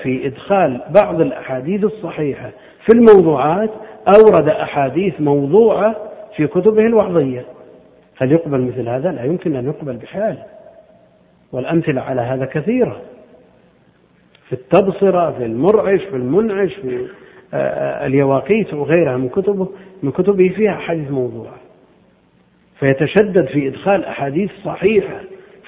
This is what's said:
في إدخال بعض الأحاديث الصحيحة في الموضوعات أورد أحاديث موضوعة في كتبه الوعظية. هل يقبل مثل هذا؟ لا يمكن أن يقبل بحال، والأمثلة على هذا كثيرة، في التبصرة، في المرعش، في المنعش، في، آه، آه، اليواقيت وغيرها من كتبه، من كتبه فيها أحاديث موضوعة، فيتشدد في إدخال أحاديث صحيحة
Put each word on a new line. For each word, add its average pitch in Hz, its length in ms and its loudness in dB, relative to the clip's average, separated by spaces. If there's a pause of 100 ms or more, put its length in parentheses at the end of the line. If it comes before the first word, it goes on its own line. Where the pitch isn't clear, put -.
في 131 240 -4
إدخال 139 540 0 (220)
بعض 180 180 -2
الأحاديث 147 640 -2
الصحيحة 156 680 -6 (360)
في 226 120 4
الموضوعات 185 720 6 (380)
أورد 190 400 8
أحاديث 151 720 -2
موضوعة 165 760 2 (400)
في 151 100 0
كتبه 208 400 2
الوعظية. 170 580 0 (760)
هل 131 140 2
يقبل 151 280 0
مثل 120 280 -4
هذا؟ 135 240 -2
لا 120 120 -8
يمكن 160 320 -4
أن 123 100 -6
يقبل 143 300 -8
بحال، 190 420 -6 (1120)
والأمثلة 147 480 -2
على 127 200 -6
هذا 127 240 -4
كثيرة، 160 560 -4 (1500)
في - 40 -8
التبصرة، 180 800 0
في 123 140 -8
المرعش، 180 560 2
في - 160 -10
المنعش، 190 580 -2
في، - 320 -8 (480)
آه، - 20 -4
آه، 139 500 -4
اليواقيت 139 680 0
وغيرها 143 420 0
من 127 120 -4
كتبه، 190 400 -2 (340)
من 139 100 -2
كتبه 185 360 2
فيها 190 240 0
أحاديث 156 380 -6
موضوعة، 117 440 -6 (1200)
فيتشدد 165 680 2
في 143 220 -2
إدخال 180 360 -2
أحاديث 143 460 -4 (140)
صحيحة 175 560 0 (460)